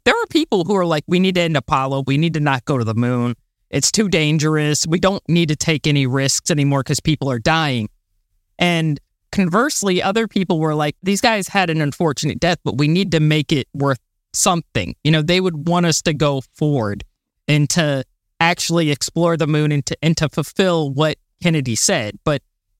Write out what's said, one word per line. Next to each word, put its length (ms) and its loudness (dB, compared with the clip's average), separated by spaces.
there 100 4
were 120 -2
people 360 0
who 120 0
are 100 2
like, 220 0
"We 120 2
need 160 2
to 60 2
end 140 0
Apollo. 520 -2
We 100 0
need 160 0
to 60 -2
not 260 0
go 120 0
to 60 0
the 120 -2
moon. 400 0
It's 220 0
too 160 0
dangerous. 800 2
We 120 0
don't 280 0
need 220 2
to 60 0
take 320 -2
any 180 2
risks 460 -2
anymore 320 0
'cause 160 -4
people 320 -2
are 80 -2
dying." 500 0
And 400 0
conversely, 680 0
other 260 0
people 320 -2
were 160 0
like, 280 -2
"These 180 -2
guys 280 0
had 200 0
an 120 0
unfortunate 580 -2
death, 240 0
but 140 -4
we 100 2
need 240 0
to 80 2
make 320 2
it 220 -2
worth 260 -2
something." 720 -2
You 80 2
know, 100 4
they 200 2
would 260 -4
want 180 2
us 180 0
to 100 0
go 280 0
forward 500 -2
and 240 2
to 320 0
actually 520 0
explore 460 0
the 100 0
moon 240 2
and 140 -2
to, 160 -8
and 160 2
to 120 0
fulfill 640 0
what 260 0
Kennedy 340 0
said. 480 -2
But, 180 -2